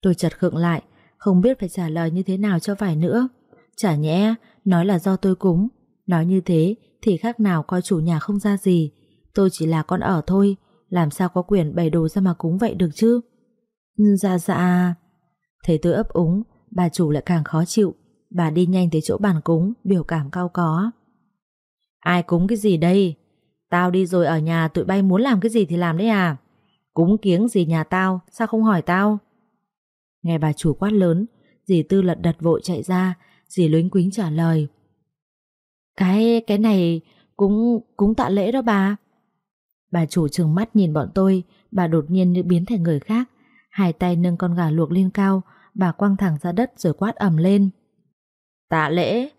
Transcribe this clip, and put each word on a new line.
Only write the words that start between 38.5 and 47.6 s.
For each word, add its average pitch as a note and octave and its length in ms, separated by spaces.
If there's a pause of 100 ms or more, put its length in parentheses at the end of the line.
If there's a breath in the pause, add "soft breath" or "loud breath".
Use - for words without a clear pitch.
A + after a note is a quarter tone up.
đó C4 100
bà." G3+ 340 (960)
Bà E3+ 140
chủ D#3 220
trừng D#3 260
mắt G#3+ 220
nhìn F3+ 160
bọn D3+ 220
tôi, F#3+ 280 (280 soft breath)
bà F#3 160
đột D#3+ 240
nhiên F3+ 220
như F3+ 100
biến F3 240
thành G#3+ 160
người D#3+ 180
khác, A#3+ 300 (400 soft breath)
hai F3+ 220
tay F3 240
nâng F3 200
con F3 180
gà E3+ 160
luộc D#3 200
lên F#3 200
cao, G3 320 (320 soft breath)
bà F3+ 180
quăng G3+ 240
thẳng F3+ 260
ra F3 100
đất A3+ 240
rồi D#3+ 160
quát G3+ 240
ầm E3+ 200
lên: F#3+ 340 (1000)